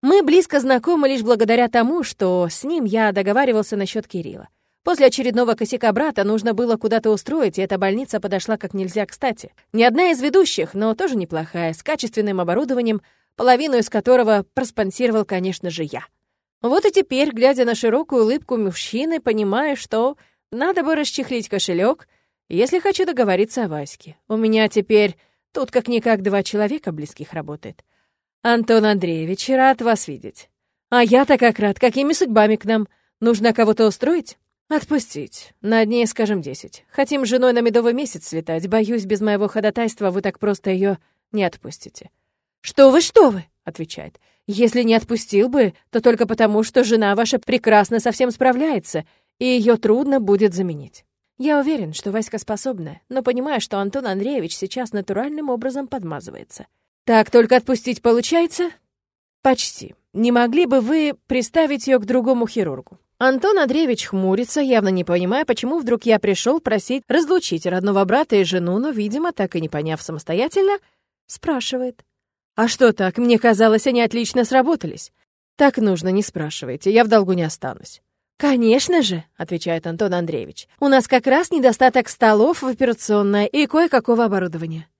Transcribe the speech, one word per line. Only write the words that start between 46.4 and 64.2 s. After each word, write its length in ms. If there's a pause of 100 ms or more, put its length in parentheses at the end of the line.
что 220
жена 300
ваша 240
прекрасно 640
со 100
всем 200
справляется, 760 (340)
и 60
её 320
трудно 440
будет 340
заменить». 500 (340)
Я 220
уверен, 320
что 180
Васька 280
способна, 720
но 140
понимаю, 380
что 180
Антон 280
Андреевич 500
сейчас 360
натуральным 580
образом 360
подмазывается. 800 (380)
«Так 260
только 260
отпустить 460
получается?» 680 (720)
«Почти. 520 (180)
Не 200
могли 340
бы 140
вы 340 (140)
приставить 580
её 140
к 60
другому 420
хирургу?» 500 (200)
Антон 400
Андреевич 480
хмурится, 540